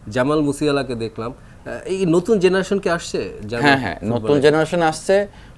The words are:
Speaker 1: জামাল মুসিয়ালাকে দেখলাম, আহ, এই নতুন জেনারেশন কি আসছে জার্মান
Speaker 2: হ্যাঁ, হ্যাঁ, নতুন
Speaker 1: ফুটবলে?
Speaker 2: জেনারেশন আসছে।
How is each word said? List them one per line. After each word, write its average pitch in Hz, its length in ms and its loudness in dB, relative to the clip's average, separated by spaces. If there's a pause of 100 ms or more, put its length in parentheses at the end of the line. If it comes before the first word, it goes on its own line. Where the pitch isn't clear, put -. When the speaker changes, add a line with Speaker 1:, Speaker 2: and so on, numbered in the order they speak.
Speaker 1:
জামাল 135 320 2
মুসিয়ালাকে 143 540 0
দেখলাম, 113 380 -8
আহ, - 380 -18 (140)
এই 190 200 -2
নতুন 180 340 4
জেনারেশন 185 400 2
কি 185 100 -4
আসছে 170 400 -4 (180)
জার্মান 120 220 0
Speaker 2:
হ্যাঁ, 135 120 4
হ্যাঁ, 87 220 -4
নতুন 110 180 -2
Speaker 1:
ফুটবলে? 139 200 2
Speaker 2:
জেনারেশন 156 400 4
আসছে। 190 460 0 (300)